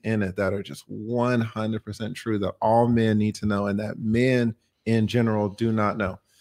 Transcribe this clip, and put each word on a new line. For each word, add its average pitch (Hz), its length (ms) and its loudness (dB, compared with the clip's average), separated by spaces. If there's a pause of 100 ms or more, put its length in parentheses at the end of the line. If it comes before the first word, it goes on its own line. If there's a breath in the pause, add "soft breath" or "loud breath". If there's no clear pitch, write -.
in 110 180 0
it 92 140 -4
that 98 180 0
are 101 100 -4
just - 240 -16
one 120 540 -2
hundred 110 440 -4
percent 101 300 -8
true 110 240 -2
that 98 220 -4
all 117 280 4
men 113 300 4
need 107 160 0
to - 100 -6
know 101 220 0
and 101 120 0
that 104 200 -6
men 117 560 2 (300)
in 110 220 4
general 110 420 2
do 113 220 -2
not 107 260 0
know. 92 220 -2 (220 soft breath)